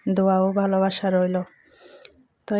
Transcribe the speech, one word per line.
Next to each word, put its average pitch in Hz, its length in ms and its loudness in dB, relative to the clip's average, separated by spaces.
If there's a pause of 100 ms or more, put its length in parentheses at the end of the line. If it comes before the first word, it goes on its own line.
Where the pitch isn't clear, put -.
(180)
দোয়া 190 280 4
ও - 20 2 (140)
ভালোবাসা 190 540 0
রইল। 185 220 0 (1120)
তো 214 120 -4